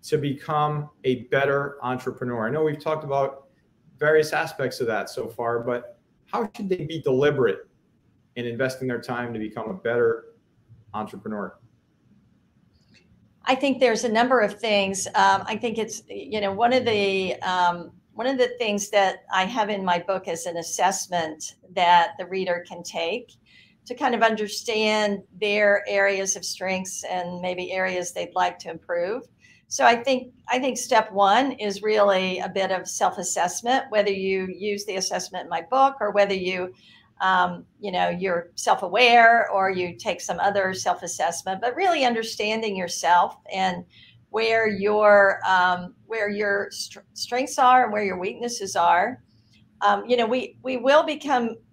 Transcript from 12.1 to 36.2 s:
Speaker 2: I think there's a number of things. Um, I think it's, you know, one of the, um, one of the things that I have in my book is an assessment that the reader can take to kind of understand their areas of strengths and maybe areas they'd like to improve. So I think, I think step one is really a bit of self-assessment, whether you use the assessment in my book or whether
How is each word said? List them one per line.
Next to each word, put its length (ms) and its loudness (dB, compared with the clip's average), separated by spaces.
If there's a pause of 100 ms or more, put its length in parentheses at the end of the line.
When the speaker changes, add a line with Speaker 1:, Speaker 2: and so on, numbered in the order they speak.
Speaker 2:
I 100 4
think 240 0
there's 240 2
a 80 0
number 300 4
of 180 -2
things. 480 0
Um, 380 4
I 100 -4
think 220 -4
it's, 320 -6
you 320 -6
know, 100 0
one 220 2
of 100 2
the, 580 0
um, 500 0 (220)
one 140 -4
of 100 0
the 200 4
things 320 -2
that 340 2 (100)
I 120 2
have 240 -2
in 160 -4
my 140 2
book 280 -4
is 200 -6
an 100 -6
assessment 1000 -4 (180)
that 460 4
the 60 -8
reader 420 -2
can 160 -14
take 480 -6 (540)
to 100 -10
kind 180 0
of 80 0
understand 1000 0 (180)
their 480 2
areas 480 0
of 80 -12
strengths 640 -6
and 340 -6
maybe 320 -6
areas 400 -4
they'd 240 -8
like 240 0
to 100 -14
improve. 540 -6 (440)
So 180 0
I 100 8
think, 380 -2 (160)
I 100 0
think 180 -2
step 340 0
one 420 4
is 280 -6
really 580 2
a 100 -6
bit 220 0
of 160 -4
self-assessment, 1040 -2
whether 220 2
you 360 -2
use 380 -6
the 120 -6
assessment 480 -6
in 40 -16
my 200 -4
book 320 4
or 100 -2
whether 220 4